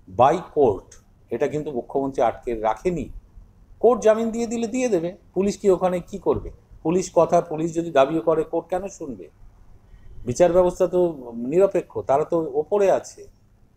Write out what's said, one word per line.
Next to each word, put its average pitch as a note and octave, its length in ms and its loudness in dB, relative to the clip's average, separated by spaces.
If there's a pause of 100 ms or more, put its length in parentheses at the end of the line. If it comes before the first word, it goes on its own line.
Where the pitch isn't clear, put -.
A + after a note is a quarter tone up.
(160)
by B2+ 140 6
court। D3 640 0 (340)
এটা A#2+ 180 -2
কিন্তু D3+ 240 -6
মুখ্যমন্ত্রী C3+ 500 -4
আটকে C3 380 -2
রাখেনি। A2 480 -4 (720)
কোর্ট A3+ 220 4
জামিন A3 280 2
দিয়ে A#3 160 -4
দিলে A#3 200 -4
দিয়ে B3 220 -2
দেবে, F3+ 280 -2 (180)
পুলিশ G3 240 -2
কি G3+ 120 2
ওখানে F3+ 300 2
কি G3 180 -12
করবে? B2+ 320 -2 (320)
পুলিশ F3+ 320 0
কথা, E3 260 4
পুলিশ D#3+ 340 -6
যদি E3+ 160 -4
দাবিও D3 300 4
করে, D#3+ 240 0
কোর্ট E3 240 -6
কেন F#3 200 -6
শুনবে? A2 400 -14 (1000)
বিচার E3+ 260 2
ব্যবস্থা F3+ 340 2
তো E3 480 -2
নিরপেক্ষ, D#3+ 640 0
তারা C#3 240 0
তো D#3+ 280 -2
ওপরে F#3 380 0
আছে। - 360 -4 (500)